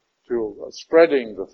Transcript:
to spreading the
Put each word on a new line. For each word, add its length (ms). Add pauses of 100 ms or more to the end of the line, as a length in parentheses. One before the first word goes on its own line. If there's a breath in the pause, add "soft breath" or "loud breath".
(280)
to 420
spreading 680
the 180